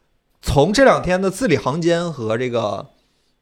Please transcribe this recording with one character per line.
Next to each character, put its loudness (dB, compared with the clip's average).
从 2
这 4
两 4
天 -2
的 -2
字 -4
里 4
行 -4
间 -2
和 -4
这 -4
个， -4